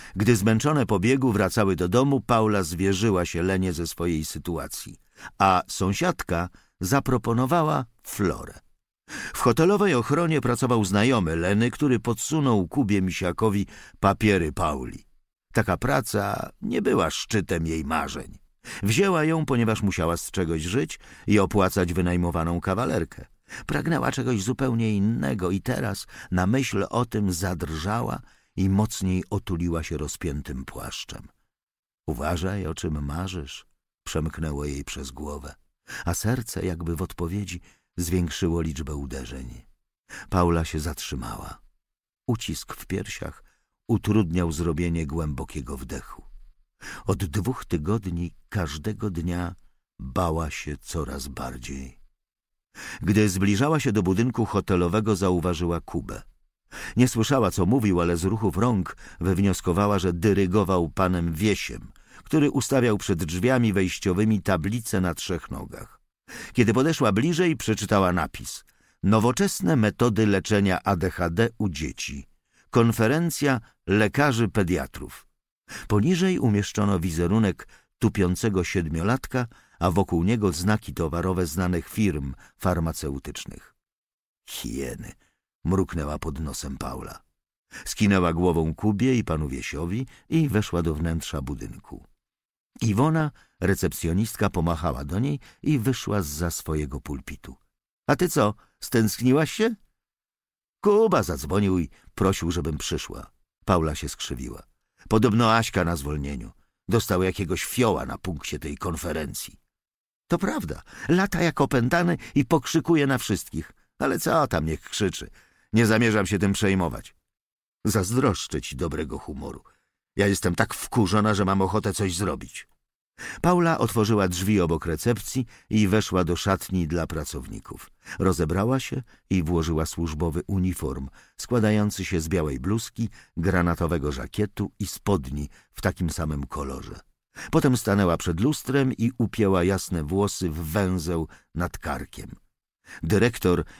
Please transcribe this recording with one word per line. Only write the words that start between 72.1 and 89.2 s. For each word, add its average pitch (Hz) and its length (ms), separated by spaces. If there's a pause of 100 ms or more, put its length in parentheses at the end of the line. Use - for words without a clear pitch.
Konferencja 123 880 (260)
lekarzy 110 640
pediatrów”. - 760 (640)
Poniżej 175 500
umieszczono 101 640
wizerunek 87 680 (300)
tupiącego 95 640
siedmiolatka, 98 800 (320)
a 90 120
wokół 87 340
niego 104 280
znaki 98 420
towarowe 85 520
znanych 87 420
firm 73 460 (240)
farmaceutycznych. - 1160 (760)
„Hieny”, 62 600 (520)
mruknęła 82 540
pod 78 220
nosem 69 380
Paula. - 440 (640)
Skinęła 95 480
głową 82 420
Kubie 110 400
i 117 100